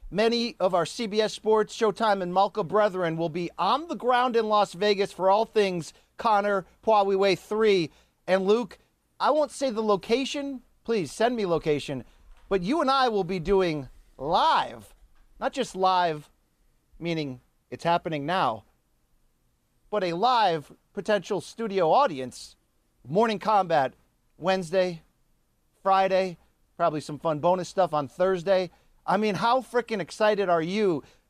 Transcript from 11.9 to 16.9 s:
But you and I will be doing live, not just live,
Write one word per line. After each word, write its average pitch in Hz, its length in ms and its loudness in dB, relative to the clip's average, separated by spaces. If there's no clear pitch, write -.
But - 140 0
you 285 200 0
and 262 80 0
I 269 180 2
will 208 160 -2
be 185 140 -4
doing 165 500 0
live, 151 760 -2
not - 140 -4
just 254 200 -6
live, 180 560 0